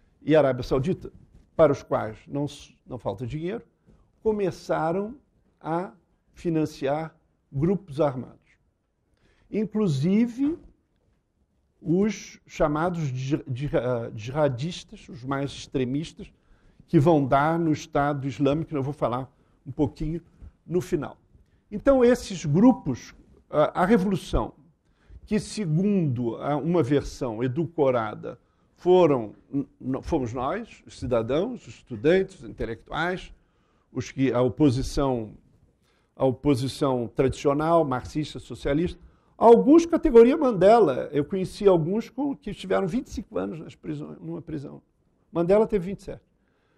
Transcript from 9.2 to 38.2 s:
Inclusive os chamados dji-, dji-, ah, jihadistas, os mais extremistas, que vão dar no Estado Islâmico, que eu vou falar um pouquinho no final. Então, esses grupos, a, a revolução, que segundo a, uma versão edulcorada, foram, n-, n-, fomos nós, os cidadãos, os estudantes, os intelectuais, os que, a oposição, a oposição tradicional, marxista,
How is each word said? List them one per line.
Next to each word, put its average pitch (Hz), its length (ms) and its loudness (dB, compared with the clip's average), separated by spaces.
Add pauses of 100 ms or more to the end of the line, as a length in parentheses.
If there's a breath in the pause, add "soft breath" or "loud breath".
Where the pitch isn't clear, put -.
Inclusive 214 1080 0 (1200)
os 196 680 -2
chamados 156 640 -2
dji-, 131 340 -4
dji-, 139 300 -4
ah, 120 380 -4
jihadistas, 135 920 -6
os 127 160 -16
mais 139 280 -6
extremistas, 139 800 -6 (540 soft breath)
que 170 120 4
vão 147 280 4
dar 147 320 2
no 165 120 0
Estado 143 560 -2
Islâmico, 143 440 0
que 156 60 -6
eu 135 60 -2
vou 143 120 -6
falar 131 360 -4 (360)
um 143 40 -12
pouquinho 156 520 -4 (440 soft breath)
no 170 140 -2
final. 147 380 -6 (520)
Então, 254 320 2
esses 240 440 2
grupos, 160 680 4 (360)
a, 151 320 0
a - 20 2
revolução, 185 720 0 (720 soft breath)
que 208 120 0
segundo 160 960 -2
a, 147 200 -4
uma 165 260 0
versão 123 600 -2
edulcorada, 120 960 -2 (360)
foram, 147 600 2 (180)
n-, 139 160 -4 (100)
n-, 127 240 -6
fomos 127 300 -4
nós, 151 540 -8
os - 120 -20
cidadãos, 131 680 -4
os 120 80 -20
estudantes, 156 680 -2
os 113 60 -18
intelectuais, 147 840 -8 (580)
os - 180 -8
que, 131 220 -2
a 120 80 2
oposição, 131 920 0 (840)
a 131 80 -2
oposição 131 840 0
tradicional, 151 760 2
marxista, 135 540 -6